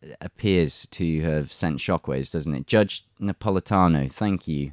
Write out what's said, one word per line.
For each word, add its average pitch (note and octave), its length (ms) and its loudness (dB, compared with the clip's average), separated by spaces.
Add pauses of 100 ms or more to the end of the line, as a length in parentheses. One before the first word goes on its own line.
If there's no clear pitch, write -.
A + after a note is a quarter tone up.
(220)
appears F2+ 680 0
to D#2+ 300 0
have D2+ 300 0
sent D#2 280 -4
shockwaves, C#2 520 -2
doesn't D#2 220 -4
it? C2+ 140 -6
Judge G#2+ 380 2 (140)
Napolitano, F#2 920 2
thank G2+ 360 -4
you. C#2+ 260 -4